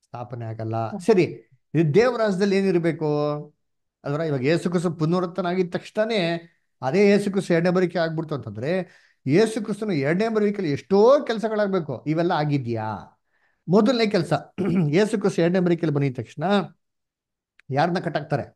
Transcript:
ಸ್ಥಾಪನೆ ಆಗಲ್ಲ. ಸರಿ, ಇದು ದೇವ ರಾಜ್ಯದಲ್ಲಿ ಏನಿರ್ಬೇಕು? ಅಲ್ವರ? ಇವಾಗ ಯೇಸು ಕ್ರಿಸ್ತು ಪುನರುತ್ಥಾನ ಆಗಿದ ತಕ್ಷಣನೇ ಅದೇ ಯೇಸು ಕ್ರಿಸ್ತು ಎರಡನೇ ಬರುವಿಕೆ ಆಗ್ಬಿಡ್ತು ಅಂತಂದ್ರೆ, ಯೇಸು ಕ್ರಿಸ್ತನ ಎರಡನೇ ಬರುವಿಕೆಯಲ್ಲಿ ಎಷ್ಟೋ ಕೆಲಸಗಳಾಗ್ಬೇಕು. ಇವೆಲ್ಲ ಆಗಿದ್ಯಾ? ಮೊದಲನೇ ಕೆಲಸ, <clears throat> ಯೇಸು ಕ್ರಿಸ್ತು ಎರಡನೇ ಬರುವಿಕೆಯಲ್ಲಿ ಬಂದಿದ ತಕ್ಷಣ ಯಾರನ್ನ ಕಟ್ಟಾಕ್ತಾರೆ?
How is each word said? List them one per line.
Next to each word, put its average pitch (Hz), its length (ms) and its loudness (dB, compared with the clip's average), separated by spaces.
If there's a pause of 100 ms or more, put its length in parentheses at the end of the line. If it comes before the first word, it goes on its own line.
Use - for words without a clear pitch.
ಸ್ಥಾಪನೆ 120 440 -12
ಆಗಲ್ಲ. 113 520 -4
ಸರಿ, 185 280 4 (480)
ಇದು 151 200 2
ದೇವ 240 240 4
ರಾಜ್ಯದಲ್ಲಿ 202 380 0
ಏನಿರ್ಬೇಕು? 170 540 0 (920)
ಅಲ್ವರ? 143 180 -4
ಇವಾಗ 143 220 -2
ಯೇಸು 165 260 0
ಕ್ರಿಸ್ತು 175 220 -2
ಪುನರುತ್ಥಾನ 175 540 -2
ಆಗಿದ 180 280 -2
ತಕ್ಷಣನೇ 220 480 -2 (600)
ಅದೇ 175 280 4
ಯೇಸು 202 220 2
ಕ್ರಿಸ್ತು 185 220 0
ಎರಡನೇ 170 160 2
ಬರುವಿಕೆ 175 300 0
ಆಗ್ಬಿಡ್ತು 160 360 -4
ಅಂತಂದ್ರೆ, 113 360 -8 (540)
ಯೇಸು 208 380 2
ಕ್ರಿಸ್ತನ 214 280 -6
ಎರಡನೇ 170 360 0
ಬರುವಿಕೆಯಲ್ಲಿ 208 440 0
ಎಷ್ಟೋ 214 540 4
ಕೆಲಸಗಳಾಗ್ಬೇಕು. 196 840 -2
ಇವೆಲ್ಲ 165 240 0
ಆಗಿದ್ಯಾ? 135 560 -2 (800)
ಮೊದಲನೇ 226 380 4
ಕೆಲಸ, 196 280 0 (240)
<clears throat> 175 400 0
ಯೇಸು 214 220 2
ಕ್ರಿಸ್ತು 190 220 0
ಎರಡನೇ 175 180 2
ಬರುವಿಕೆಯಲ್ಲಿ 170 380 0
ಬಂದಿದ 139 200 -2
ತಕ್ಷಣ 135 260 -10 (1300)
ಯಾರನ್ನ 170 300 0
ಕಟ್ಟಾಕ್ತಾರೆ? 151 560 -4